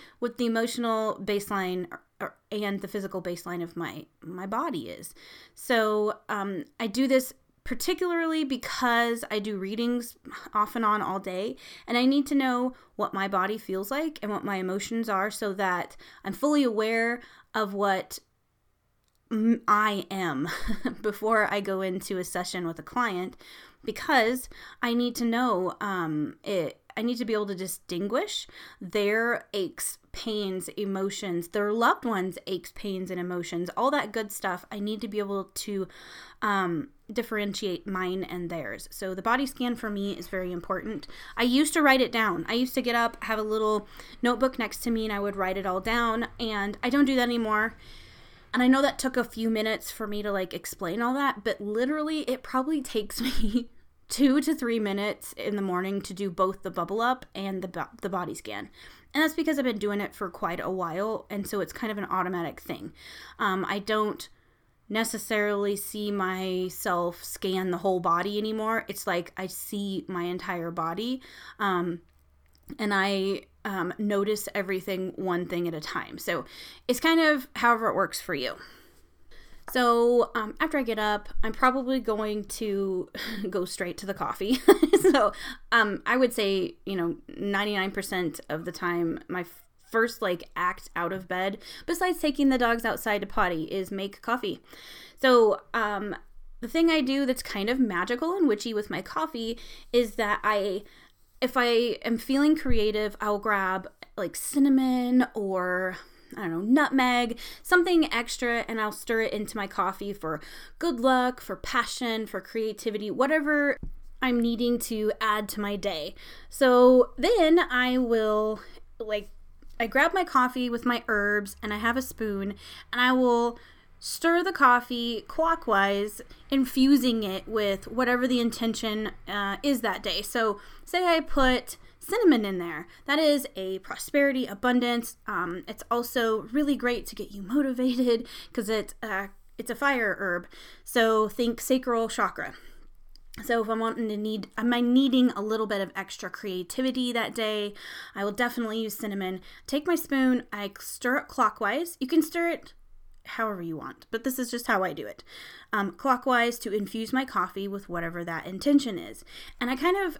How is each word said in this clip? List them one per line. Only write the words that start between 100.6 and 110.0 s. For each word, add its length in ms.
if 160
I 480
am 140
feeling 380
creative, 640
I'll 180
grab, 500
like, 180
cinnamon 1000
or, 640
I 120
don't 20
know, 320
nutmeg, 560
something 500
extra, 540
and 140
I'll 120
stir 300
it 100
into 240
my 120
coffee 440